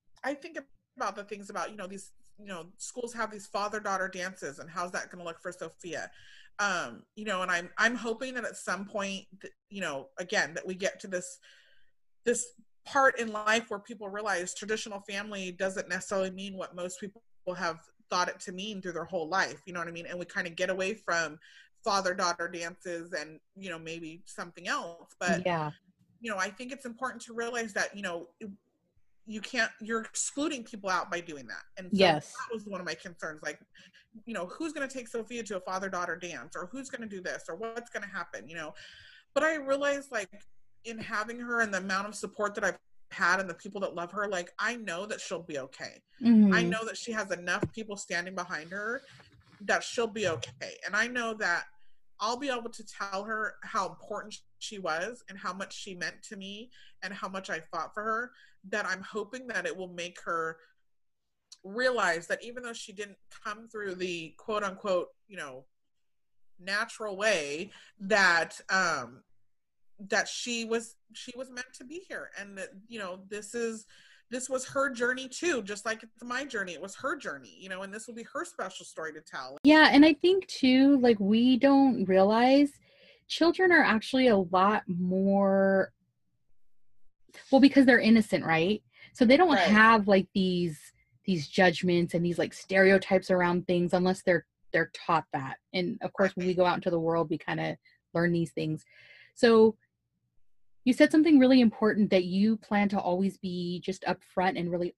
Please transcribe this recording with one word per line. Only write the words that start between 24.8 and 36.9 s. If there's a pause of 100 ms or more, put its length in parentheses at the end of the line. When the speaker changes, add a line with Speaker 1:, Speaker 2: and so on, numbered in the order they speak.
Speaker 1:
But,
Speaker 2:
Yeah. (480)
Speaker 1:
you
know,
I
think
it's
important
to
realize
that,
you
know, (1000)
you
can't, (100)
you're
excluding
people
out
by
doing
that. (140)
And
so
Speaker 2:
Yes.
Speaker 1:
that
was
one
of
my
concerns,
like, (640)
you
know,
who's
gonna
take
Sophia
to
a
father-daughter
dance,
or
who's
gonna